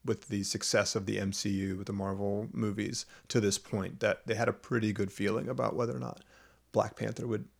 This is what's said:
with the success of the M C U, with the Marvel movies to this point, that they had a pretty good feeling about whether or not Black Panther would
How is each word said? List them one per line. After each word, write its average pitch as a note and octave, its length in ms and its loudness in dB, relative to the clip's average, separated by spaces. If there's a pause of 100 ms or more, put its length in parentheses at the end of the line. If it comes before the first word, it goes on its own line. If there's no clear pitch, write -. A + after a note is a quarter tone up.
with A2 260 -2
the G2+ 140 0
success - 520 2
of G2 120 0
the G2+ 120 2
M G2 140 0
C - 160 -2
U, F#2+ 280 0
with G2 100 -8
the G2+ 60 -4
Marvel G2+ 580 -2
movies G#2 540 -2 (220)
to B2 120 4
this G2+ 180 4
point, F#2+ 420 -4
that - 280 2
they A2 80 2
had A2+ 120 2
a G2+ 60 2
pretty A2 400 0
good G2+ 180 0
feeling G#2 380 0
about A#2+ 260 0
whether A#2+ 200 0
or B2 40 -4
not B2 240 -8 (480)
Black A2 240 2
Panther A2 320 -4
would A2 200 -2 (120)